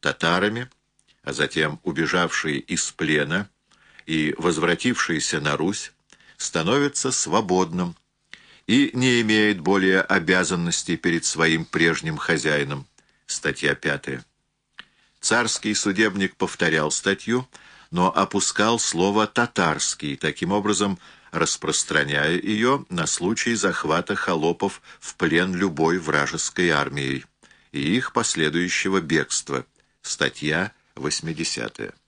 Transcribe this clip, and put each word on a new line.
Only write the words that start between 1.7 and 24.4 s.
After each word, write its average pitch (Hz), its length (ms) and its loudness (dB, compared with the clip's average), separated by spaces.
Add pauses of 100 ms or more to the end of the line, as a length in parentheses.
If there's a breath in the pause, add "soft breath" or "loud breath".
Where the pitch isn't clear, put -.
убежавший 85 760 -2
из - 320 -4
плена 78 580 -2 (560 loud breath)
и 78 320 0
возвратившийся 85 1040 0
на 73 160 -2
Русь, 90 360 -4 (440 soft breath)
становится 131 760 0
свободным 90 840 0 (720 loud breath)
и 131 260 4
не 127 300 4
имеет 107 380 4
более 95 420 4
обязанностей 87 960 0
перед 85 260 0
своим 82 400 0
прежним 80 540 0
хозяином. 73 680 -2 (400 soft breath)
Статья 71 480 -2
пятая. 67 480 -6 (960 loud breath)
Царский 110 540 0
судебник 98 600 0
повторял 80 540 0
статью, 113 580 0 (420 loud breath)
но 90 240 2
опускал 104 640 2
слово 101 480 2
"татарский", 78 920 0
таким 78 360 -4
образом 101 460 0 (320 loud breath)
распространяя 76 1000 0
её 117 580 0
на 85 160 -2
случай 110 480 -2
захвата 87 640 0
холопов 85 680 -2 (180 loud breath)